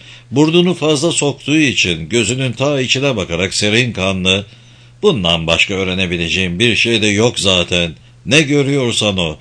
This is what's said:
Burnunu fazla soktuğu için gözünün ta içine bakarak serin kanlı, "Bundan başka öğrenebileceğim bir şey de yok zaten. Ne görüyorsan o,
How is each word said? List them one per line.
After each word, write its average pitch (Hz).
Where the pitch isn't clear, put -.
Burnunu 160
fazla 151
soktuğu 143
için 90
gözünün 120
ta 139
içine 131
bakarak 85
serin 110
kanlı, 95
"Bundan 85
başka 85
öğrenebileceğim 90
bir 110
şey 113
de 107
yok 107
zaten. 87
Ne 143
görüyorsan 131
o, 78